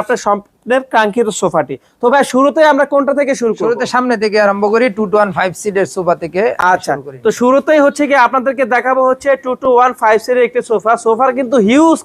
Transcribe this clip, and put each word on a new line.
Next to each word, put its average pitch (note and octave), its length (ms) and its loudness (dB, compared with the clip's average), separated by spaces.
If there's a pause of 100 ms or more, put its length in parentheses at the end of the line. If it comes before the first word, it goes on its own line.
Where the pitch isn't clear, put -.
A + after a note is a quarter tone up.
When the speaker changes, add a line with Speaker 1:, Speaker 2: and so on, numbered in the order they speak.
Speaker 1:
আপনার A#3+ 220 -2
স্বপ্নের G#3+ 560 -2 (120)
কাঙ্ক্ষিত A3 340 0 (140)
সোফাটি। D#3+ 340 -2 (260)
তো - 120 0
ভাই, C#4 100 4 (100)
শুরুতেই C#4+ 400 2
আমরা C#4 200 0
কোনটা C#4 260 0
থেকে C#4 220 -2
শুরু A#3 120 0
করব? F3+ 100 -10
Speaker 2:
শুরুতে A#3 300 -2
সামনে B3 300 0
থেকে G#3+ 220 0
আরম্ভ G3+ 180 0 (100)
করি, A3+ 120 2 (120)
টু A3 140 -2
to G#3 80 2
ওয়ান G3+ 180 2
ফাইভ F#3 140 -2 (100)
সিটের F#3+ 340 -2
সোফা F3 280 -2
থেকে E3 180 -4 (320)
Speaker 1:
আচ্ছা, - 200 -2
Speaker 2:
শুরু C#3 140 -6
করি। C3+ 180 -16
Speaker 1:
তো A3 40 2 (100)
শুরুতেই C4+ 460 2
হচ্ছে C#4+ 240 0
কি C#4 60 0 (100)
আপনাদেরকে C4 380 -2 (120)
দেখাবো B3+ 340 0
হচ্ছে C4 200 -2 (140)
টু B3+ 80 -4 (100)
to C4 160 0
ওয়ান B3 140 4 (100)
ফাইভ G#3+ 240 2
সিটের B3 220 0
একটি A#3+ 220 -4
সোফা। A3 240 0 (120)
সোফার A3+ 320 2
কিন্তু C4 180 -2 (120)
হিউজ D4+ 380 4